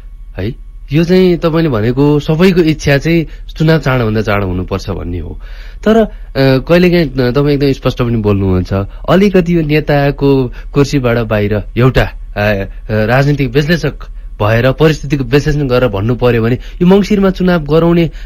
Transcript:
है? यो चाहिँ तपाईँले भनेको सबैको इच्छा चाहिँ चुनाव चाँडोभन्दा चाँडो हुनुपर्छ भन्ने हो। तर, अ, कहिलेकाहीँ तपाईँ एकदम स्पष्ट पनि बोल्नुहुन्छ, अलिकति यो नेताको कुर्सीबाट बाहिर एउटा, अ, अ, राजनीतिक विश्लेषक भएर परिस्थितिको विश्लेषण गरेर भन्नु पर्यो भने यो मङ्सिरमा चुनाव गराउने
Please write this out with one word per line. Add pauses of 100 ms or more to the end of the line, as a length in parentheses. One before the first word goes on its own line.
(380)
है? (360)
यो
चाहिँ
तपाईँले
भनेको
सबैको
इच्छा
चाहिँ (320)
चुनाव
चाँडोभन्दा
चाँडो
हुनुपर्छ
भन्ने
हो। (440)
तर,
अ, (260)
कहिलेकाहीँ
तपाईँ
एकदम
स्पष्ट
पनि
बोल्नुहुन्छ, (360)
अलिकति
यो
नेताको
कुर्सीबाट
बाहिर (140)
एउटा, (260)
अ,
अ, (220)
राजनीतिक
विश्लेषक (460)
भएर
परिस्थितिको
विश्लेषण
गरेर
भन्नु
पर्यो
भने (240)
यो
मङ्सिरमा
चुनाव
गराउने (160)